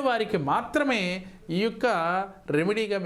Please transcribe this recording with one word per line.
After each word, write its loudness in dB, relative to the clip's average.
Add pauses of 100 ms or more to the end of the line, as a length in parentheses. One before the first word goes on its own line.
వారికి 0 (120)
మాత్రమే 0 (580)
ఈ 2
యొక్క 0 (720)
రెమెడీగా 2